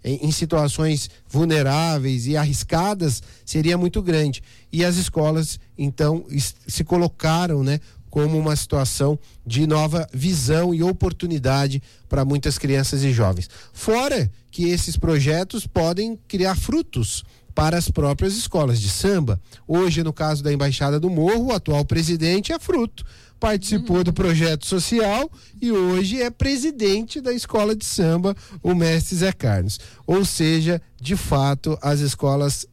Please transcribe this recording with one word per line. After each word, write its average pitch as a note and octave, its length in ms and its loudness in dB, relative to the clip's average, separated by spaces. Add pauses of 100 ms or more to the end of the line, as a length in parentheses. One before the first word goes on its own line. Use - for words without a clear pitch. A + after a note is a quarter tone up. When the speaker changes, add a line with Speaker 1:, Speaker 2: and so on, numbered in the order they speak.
Speaker 1:
em, C#3+ 220 -4
em D#3 40 2
situações D#3 800 -2 (180)
vulneráveis C#3+ 1000 0
e D3+ 80 0
arriscadas D#3+ 880 -2 (220)
seria E3 340 0
muito F3 240 0
grande. D#3 400 0 (280)
E E3 140 0
as F3+ 120 2
escolas, D#3+ 640 0 (200)
então, D3+ 520 0
es-, C#3 240 -2 (140)
se - 160 -4
colocaram, E3 800 2
né, C#3+ 160 0 (300)
como D3+ 280 0
uma D#3 160 0
situação C#3+ 640 0 (280)
de B2 200 2
nova D#3 460 0
visão D#3+ 640 2
e D#3+ 80 0
oportunidade C#3+ 1000 0 (260)
pra C3+ 160 0
muitas C#3 340 0
crianças C3+ 440 0
e C#3 100 2
jovens. F#2+ 360 2 (240)
Fora A3+ 580 0 (200)
que E3+ 180 -2
esses E3+ 280 -2
projetos D#3+ 680 0
podem F#3+ 520 0 (100)
criar F#3+ 260 0
frutos - 680 -2 (320)
para D#3 220 2
as E3+ 120 0
próprias C#3+ 460 0
escolas D3 420 0
de G2+ 120 0
samba. C#3+ 500 0 (260)
Hoje, E3 380 2
no D#3 80 -2
caso D3+ 320 -2
da D3 80 0
Embaixada C#3+ 480 0
do F3 80 0
Morro, F#3 380 2
o C4 60 0
atual D3+ 340 0
presidente E3+ 680 0
é E4 60 -2
fruto. C4+ 440 -2 (380)
Participou G3+ 580 0
Speaker 2:
Uhum. F3+ 60 2
Speaker 1:
do E3+ 80 0
projeto E3 540 2
social A3 640 0 (300)
e A#3+ 120 0
hoje F#3 500 2
é A#3+ 80 0
presidente A#3+ 880 0
da B3+ 120 -2
escola A3 420 0
de G#3+ 100 -6
samba, F3 500 0 (280)
o F3+ 120 2
mestre E3 420 2
Zé F#3 160 0
Carlos. G2+ 460 -2 (280)
Ou F#3 180 4
seja, E3 560 0 (200)
de D3 160 -4
fato, C#3 680 0
as C#3+ 180 2
escolas C#3+ 720 0